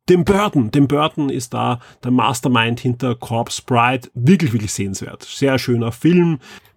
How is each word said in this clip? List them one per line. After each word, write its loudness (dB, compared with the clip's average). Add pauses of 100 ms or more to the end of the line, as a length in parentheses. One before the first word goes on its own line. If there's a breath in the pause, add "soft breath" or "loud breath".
Tim 4
Burton. 0
Tim 2
Burton -2
ist -6
da -2 (220 loud breath)
der -2
Mastermind 2
hinter -2
Corpse -6
Bride. 0
Wirklich, 2
wirklich -4
sehenswert. -8
Sehr -2
schöner -2
Film, 2 (380 loud breath)